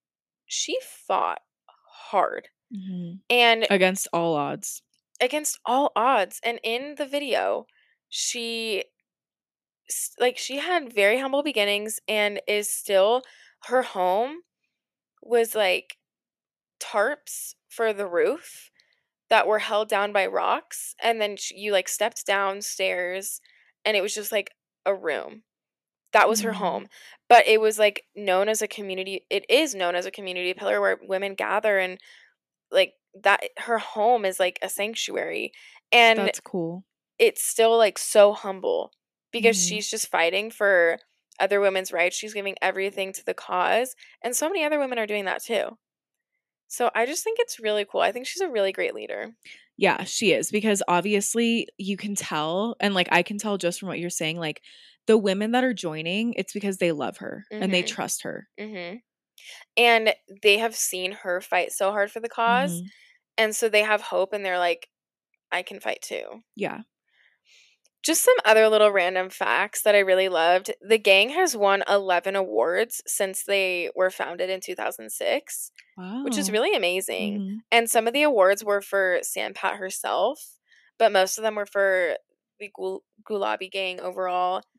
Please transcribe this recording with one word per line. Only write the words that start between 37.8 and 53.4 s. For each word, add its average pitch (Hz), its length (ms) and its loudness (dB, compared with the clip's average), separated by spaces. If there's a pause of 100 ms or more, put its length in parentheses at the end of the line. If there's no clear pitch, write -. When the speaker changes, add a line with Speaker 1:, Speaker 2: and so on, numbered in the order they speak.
Speaker 1:
so 208 340 6
humble 190 600 -4 (400)
because 226 260 4
Speaker 2:
Mm-hmm. 180 100 0
Speaker 1:
she's 214 220 -6
just - 200 -6
fighting 185 400 0
for 180 480 2 (400)
other 202 220 2
women's 190 320 0
rights. 175 240 0
She's 208 180 -10
giving 196 280 -8
everything 190 500 -4
to - 120 -16
the 185 100 -4
cause. 190 600 0 (280)
And 247 120 -4
so 302 140 -2
many 349 160 -2
other 294 140 0
women 254 200 -4
are 220 80 -2
doing 208 200 -4
that - 160 -4
too. 226 360 -4 (880)
So - 260 -2
I 233 120 2
just 311 180 -6
think 453 160 -4
it's - 180 -4
really 214 260 -2
cool. - 160 -4
I 185 120 2
think 247 140 -8
she's - 160 -6
a 359 60 -2
really 202 220 0
great 190 240 -4
leader. 107 380 -10 (440)
Speaker 2:
Yeah, 190 280 2
she 190 280 0
is, 120 200 0
because 208 340 0
obviously 208 800 0 (120)
you 196 180 -4
can 202 180 -6
tell, 180 640 -4
and, 202 140 0
like, 180 160 2
I 175 120 6
can 208 160 -6
tell 202 200 -4